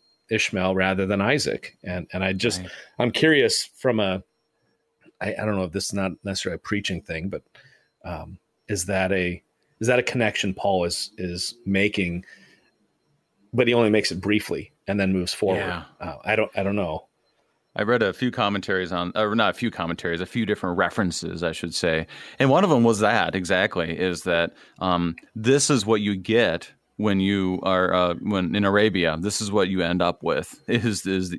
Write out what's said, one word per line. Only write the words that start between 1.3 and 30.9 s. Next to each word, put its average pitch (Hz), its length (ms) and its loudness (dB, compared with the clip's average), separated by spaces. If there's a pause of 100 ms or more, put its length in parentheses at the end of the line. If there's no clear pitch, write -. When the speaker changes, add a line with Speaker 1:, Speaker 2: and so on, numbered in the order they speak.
Speaker 1:
And, 90 280 -8
and 92 120 -2
I 95 80 0
just, 95 300 -2
Speaker 2:
Right. 90 80 -12 (280)
Speaker 1:
I'm 120 140 2
curious 143 640 4
from 117 240 0
a, 95 220 0 (960)
I, 98 200 -4
I 107 40 -4
don't 107 100 0
know 95 100 0
if 85 80 -6
this 95 140 -4
is - 80 -8
not 95 180 -2 (120)
necessarily 95 320 -6
a - 20 -8
preaching 98 420 -4
thing, 82 280 -8
but, 82 140 -8 (640)
um, 82 340 -12 (300)
is 92 180 -4
that 95 260 0
a, 90 280 0 (400)
is 113 60 -2
that 127 140 6
a - 20 4
connection 107 500 -2
Paul 95 320 0
is, - 320 -4
is 90 380 -6 (100)
making, 98 600 0 (1300)
but 117 160 2
he 120 60 6
only 117 160 6
makes 104 200 4
it 90 100 -6
briefly 98 520 -2 (160)
and 98 100 0
then 95 140 2
moves 90 220 -2
forward? 95 260 0
Speaker 2:
Yeah. 90 240 -6 (160)
Speaker 1:
Uh, 76 240 -10
I 101 120 0
don't, 107 200 0
I 101 80 0
don't 101 120 0
know. 85 300 -4 (720)
Speaker 2:
I 107 60 -2
read 113 200 2
a 95 100 2
few 123 180 -2
commentaries 101 600 -2
on, 87 220 -4
or 107 200 0
not 110 160 2
a - 80 -4
few 117 120 -2
commentaries, 85 500 -4
a 92 60 -6
few 113 180 -4
different 95 320 -2
references, 87 640 -2
I 82 100 0
should 82 220 -8
say. 80 320 0 (320)
And 139 120 4
one 165 140 6
of 196 60 4
them 127 120 6
was 113 180 6
that 104 340 2
exactly, 90 640 0
is 87 260 -2
that, 85 300 2 (260)
um, 87 360 0 (200)
this 127 340 2
is 117 160 2
what 110 140 4
you 101 160 0
get 95 540 0 (260)
when 104 240 2
you 95 420 2
are, 92 320 2
uh, 90 220 2
when 95 380 -2
in 101 120 2
Arabia, 98 520 4
this 101 220 -4
is 104 100 -4
what 98 180 2
you 92 140 0
end 90 200 0
up 87 200 0
with, 80 420 -4
<laughs> - 40 -10
is, 110 380 -2